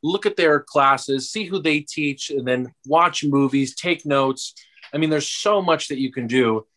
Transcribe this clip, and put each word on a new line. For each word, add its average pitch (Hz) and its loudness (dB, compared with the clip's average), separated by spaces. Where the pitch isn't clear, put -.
look 180 0
at 202 -2
their 156 4
classes, 135 0
see 214 -4
who 185 -4
they 151 0
teach, 147 -6
and 135 -4
then 127 0
watch 165 2
movies, 139 2
take 170 -4
notes. 135 0
I 143 -4
mean, 156 2
there's 151 0
so 208 0
much 175 0
that 143 -6
you 131 -4
can 120 -6
do. 113 2